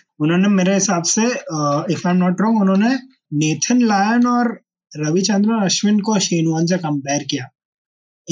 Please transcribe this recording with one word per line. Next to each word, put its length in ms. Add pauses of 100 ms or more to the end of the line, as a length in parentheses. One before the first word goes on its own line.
(200)
उन्होंने 280
मेरे 260
हिसाब 300
से, 180
uh, 600
if 140
I'm 200
not 160
wrong, 280
उन्होंने 380 (340)
नेथन 480
लायन 460
और 340 (360)
रविचंद्रन 680
अश्विन 360
को 200
शेन 280
वॉर्न 180
से 120
कंपेयर 460
किया 260 (840)